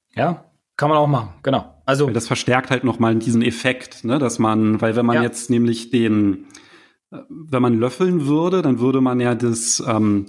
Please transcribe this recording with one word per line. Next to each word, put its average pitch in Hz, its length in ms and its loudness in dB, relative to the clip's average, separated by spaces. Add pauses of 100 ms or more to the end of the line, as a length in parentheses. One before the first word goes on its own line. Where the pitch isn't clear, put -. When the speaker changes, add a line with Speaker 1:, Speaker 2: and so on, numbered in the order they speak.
(160)
Speaker 1:
Ja, 147 300 -2 (300)
kann 147 140 -2
man 156 80 4
auch 147 100 4
machen, 117 260 -2 (100)
genau. - 420 -4
Also 139 220 2
Speaker 2:
Weil 117 60 -4
das 113 140 -2
verstärkt 123 420 0
halt 127 140 -2
nochmal 113 320 2
diesen 117 260 2
Effekt, 127 640 -4
ne, 123 160 -2
dass 120 200 -2
man, 110 420 2
weil 113 140 0
wenn 120 100 2
man 120 120 2
Speaker 1:
Ja. 120 60 2
Speaker 2:
jetzt - 260 -6
nämlich 117 420 0
den, 107 540 2 (640)
äh, - 80 -14 (100)
wenn 151 320 -4
man 120 160 2
löffeln 151 480 0
würde, 170 360 0
dann 131 180 0
würde 131 220 2
man 127 180 2
ja 120 160 0
das, 117 500 -2
ähm, 107 440 2